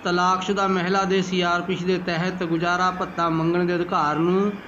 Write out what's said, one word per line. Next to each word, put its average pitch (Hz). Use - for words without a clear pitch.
ਤਲਾਕਸ਼ੁਦਾ 185
ਮਹਿਲਾ 190
ਦੇ 190
ਸੀ 180
ਆਰ 175
ਪੀ 180
ਸੀ 175
ਦੇ 180
ਤਹਿਤ 180
ਗੁਜ਼ਾਰਾ 175
ਭੱਤਾ 180
ਮੰਗਣ 170
ਦੇ 175
ਅਧਿਕਾਰ 170
ਨੂੰ 185